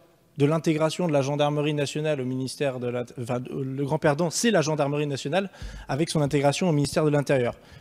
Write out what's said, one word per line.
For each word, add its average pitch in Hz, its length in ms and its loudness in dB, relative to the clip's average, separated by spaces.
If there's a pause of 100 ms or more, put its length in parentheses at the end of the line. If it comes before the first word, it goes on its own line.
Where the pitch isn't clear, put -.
(360)
de 143 100 2
l'intégration 156 600 2
de 160 60 0
la 139 100 4
gendarmerie 147 520 0
nationale 147 460 -2
au 127 40 -4
ministère 131 560 -4
de 123 80 -4
l'Int-, 120 160 -4 (160)
enfin, 123 180 -4 (140)
le 135 320 -4
grand 147 160 -2
perdant, 156 300 2
c'est 233 200 0
la 180 120 4
gendarmerie 147 440 0
nationale 147 420 -2 (380)
avec 147 240 -2
son 160 120 0
intégration 143 460 2
au 170 40 4
ministère 147 320 2
de 151 60 4
l'Intérieur. 135 440 2 (260)